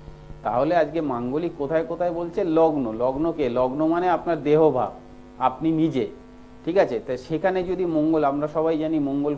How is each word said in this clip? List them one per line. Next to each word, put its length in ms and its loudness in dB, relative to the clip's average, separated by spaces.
তাহলে 340 0
আজকে 240 0
মাঙ্গলিক 580 -4
কোথায় 260 0
কোথায় 280 -4
বলছে? 320 -4
লগ্ন। 540 2
লগ্ন 380 0
কে? 120 0
লগ্ন 380 0
মানে 220 2
আপনার 340 0
দেহভাব, 500 4
আপনি 340 0
নিজে, 340 0
ঠিক 140 0
আছে? 280 2
তা 100 -4
সেখানে 460 -2
যদি 220 -2
মঙ্গল, 400 2
আমরা 240 0
সবাই 300 0
জানি 200 0
মঙ্গল 400 -2